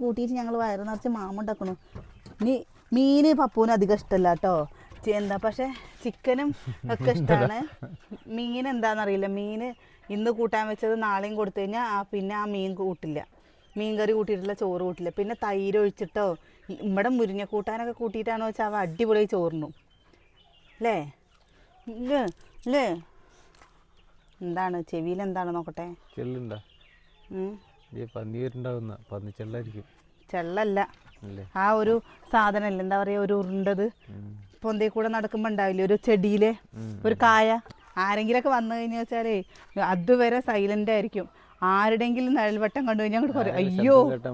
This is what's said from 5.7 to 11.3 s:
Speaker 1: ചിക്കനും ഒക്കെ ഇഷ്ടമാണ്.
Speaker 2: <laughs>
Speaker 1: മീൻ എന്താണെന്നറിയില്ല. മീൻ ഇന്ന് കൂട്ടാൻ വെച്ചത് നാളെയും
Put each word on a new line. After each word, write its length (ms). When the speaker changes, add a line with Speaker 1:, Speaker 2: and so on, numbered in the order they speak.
Speaker 1:
ചിക്കനും 440
ഒക്കെ 240
ഇഷ്ടമാണ്. 440
Speaker 2:
<laughs> 640
Speaker 1:
മീൻ 280
എന്താണെന്നറിയില്ല. 520
മീൻ 240
ഇന്ന് 220
കൂട്ടാൻ 340
വെച്ചത് 320
നാളെയും 360